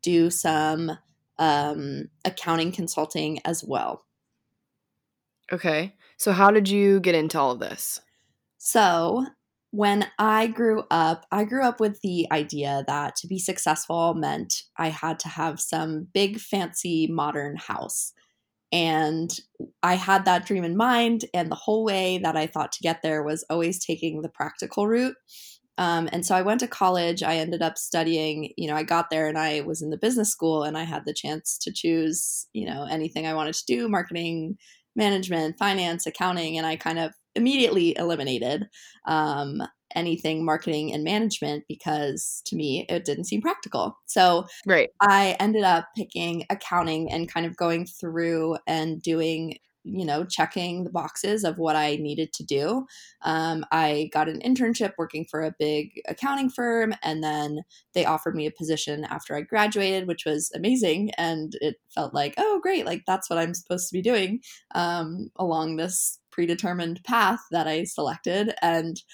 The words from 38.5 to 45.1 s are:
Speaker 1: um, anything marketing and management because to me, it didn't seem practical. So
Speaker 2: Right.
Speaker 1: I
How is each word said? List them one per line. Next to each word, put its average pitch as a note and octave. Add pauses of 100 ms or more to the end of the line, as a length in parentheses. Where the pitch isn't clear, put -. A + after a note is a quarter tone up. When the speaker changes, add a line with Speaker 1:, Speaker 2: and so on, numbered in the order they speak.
Speaker 1:
um, D3 (300)
anything D#3+
marketing D#3
and D3+
management E3+
because D3+
to -
me, D3
it F3
didn't D#3
seem G#3
practical. -
So F3+ (200)
Speaker 2:
Right. F#3 (100)
Speaker 1:
I G3